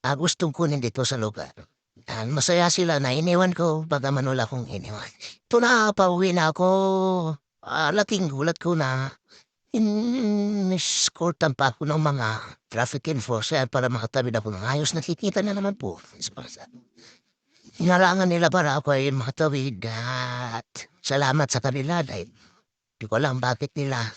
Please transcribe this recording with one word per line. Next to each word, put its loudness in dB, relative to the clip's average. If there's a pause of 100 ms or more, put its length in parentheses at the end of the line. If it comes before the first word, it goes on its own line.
ah, 0
gustong 0
kunin 0
dito -2
sa -2
lugar. -6 (520)
Yan, -6
masaya 2
sila 2
na 0
iniwan 2
ko, 0
bagaman 0
wala 0
akong -8
iniwan. -10 (400)
Ito 4
na, 4
pauwi 4
na 4
ako. 2 (960)
Ah, 0
laking 0
gulat -2
ko 0
na 0 (680)
in-escortan 0
pa 0
ako -8
ng 0
mga 0 (440)
traffic -2
enforcer -2
para 0
makatawid -2
ako -2
ng -8
ayos. -2
Nakikita -2
na -2
naman -2
po. -8 (1800)
Hinarangan 4
nila 4
para 2
ako 0
ay 2
makatawid -2
at -6 (360)
salamat 2
sa 0
kanila -2
dahil -6 (720)
di -8
ko 0
alam 0
bakit -2
nila -2 (160)